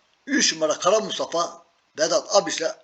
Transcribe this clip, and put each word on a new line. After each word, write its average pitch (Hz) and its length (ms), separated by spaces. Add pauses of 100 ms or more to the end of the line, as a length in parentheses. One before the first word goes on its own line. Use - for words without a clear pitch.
(280)
üç 240 260
numara 156 260
Kara 196 200
Mustafa 165 680 (340)
Vedat 160 360
Abiş'le 160 480